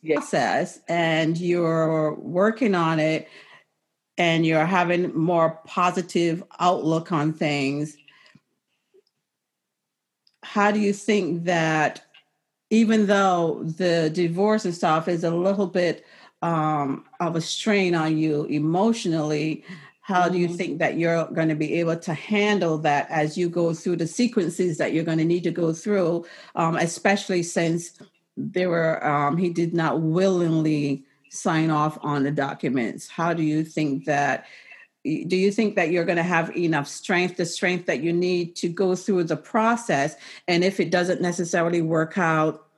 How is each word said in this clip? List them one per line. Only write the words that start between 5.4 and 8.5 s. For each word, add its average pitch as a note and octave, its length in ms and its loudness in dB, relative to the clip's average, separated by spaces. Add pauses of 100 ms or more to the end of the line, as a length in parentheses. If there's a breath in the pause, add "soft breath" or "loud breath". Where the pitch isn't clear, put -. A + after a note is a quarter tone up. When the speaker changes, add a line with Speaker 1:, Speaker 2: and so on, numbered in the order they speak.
Speaker 1:
positive F3 760 0 (160)
outlook E3 520 0
on D#3 220 0
things. D3 640 -2 (2500 soft breath)